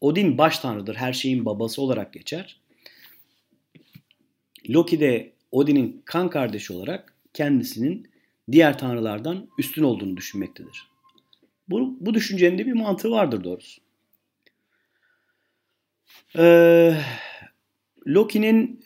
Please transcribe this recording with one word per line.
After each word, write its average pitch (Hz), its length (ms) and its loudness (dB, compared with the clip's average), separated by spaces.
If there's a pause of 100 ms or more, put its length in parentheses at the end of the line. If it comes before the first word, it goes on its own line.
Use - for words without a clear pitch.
Odin 151 380 0
baş 156 200 2
tanrıdır, 104 360 -8
her 127 180 -6
şeyin 127 320 -4
babası 110 380 -6
olarak 117 300 -4
geçer. - 480 -14 (2000)
Loki 160 320 2
de 127 320 0 (200)
Odin'in 139 520 0
kan 175 260 -4
kardeşi 110 420 -6
olarak 104 420 -12 (200)
kendisinin 143 760 -4 (440)
diğer 147 260 6
tanrılardan 120 680 -6 (100)
üstün - 240 -4
olduğunu 101 340 -2
düşünmektedir. - 680 -12 (840)
Bu, 254 320 -4
bu 214 140 -2
düşüncenin 185 440 0
de 220 80 -4
bir 254 60 -4
mantığı 220 380 -2
vardır 147 340 0
doğrusu. - 360 -12 (2500)
Ee, 170 560 8 (1120)
Loki'nin, 214 800 2